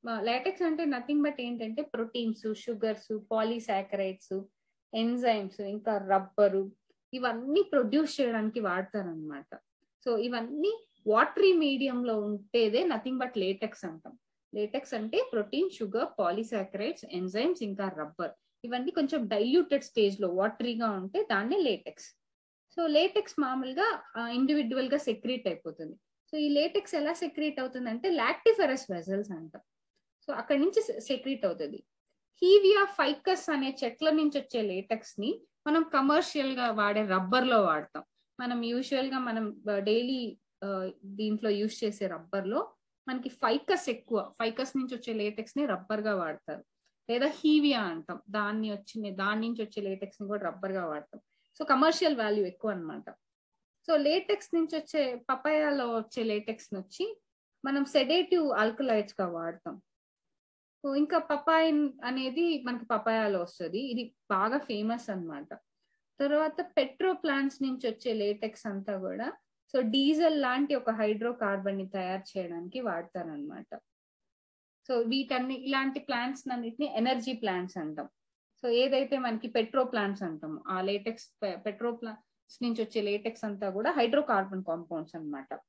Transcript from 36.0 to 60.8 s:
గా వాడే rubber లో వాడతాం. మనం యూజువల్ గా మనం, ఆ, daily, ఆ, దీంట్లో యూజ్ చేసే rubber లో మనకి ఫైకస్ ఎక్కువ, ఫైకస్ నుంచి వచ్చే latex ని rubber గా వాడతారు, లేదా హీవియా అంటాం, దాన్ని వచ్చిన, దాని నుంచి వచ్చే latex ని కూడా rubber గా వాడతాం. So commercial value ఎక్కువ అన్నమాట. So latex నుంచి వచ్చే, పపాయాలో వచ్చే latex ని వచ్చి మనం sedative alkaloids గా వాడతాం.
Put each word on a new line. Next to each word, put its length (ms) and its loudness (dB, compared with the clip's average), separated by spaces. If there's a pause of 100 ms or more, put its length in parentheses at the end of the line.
గా 200 0
వాడే 340 2
rubber 420 2
లో 140 6
వాడతాం. 420 0 (360)
మనం 260 -4
యూజువల్ 420 -2
గా 120 -2
మనం, 420 -4 (100)
ఆ, 60 2
daily, 600 0 (260)
ఆ, 280 -4 (140)
దీంట్లో 440 -2
యూజ్ 340 0
చేసే 240 -2
rubber 400 -4
లో 260 -2 (340)
మనకి 220 -6
ఫైకస్ 600 0
ఎక్కువ, 500 -2
ఫైకస్ 380 -2
నుంచి 180 -4
వచ్చే 180 -8
latex 440 -4
ని 80 0
rubber 360 -4
గా 140 0
వాడతారు, 480 -6 (460)
లేదా 180 2
హీవియా 540 4
అంటాం, 380 -6 (100)
దాన్ని 420 -2
వచ్చిన, 440 -8
దాని 340 -2
నుంచి 140 -4
వచ్చే 200 -8
latex 380 -8
ని 60 -8
కూడా 200 -4
rubber 240 -6
గా 140 -2
వాడతాం. 360 -8 (400)
So 60 -6
commercial 480 4
value 300 2
ఎక్కువ 260 -4
అన్నమాట. 380 -8 (800)
So 60 6
latex 600 2
నుంచి 220 0
వచ్చే, 520 -2
పపాయాలో 680 2
వచ్చే 280 -4
latex 500 -4
ని 60 -6
వచ్చి 400 -8 (460)
మనం 200 2
sedative 640 4
alkaloids 720 0
గా 60 0
వాడతాం. 540 -8 (1040)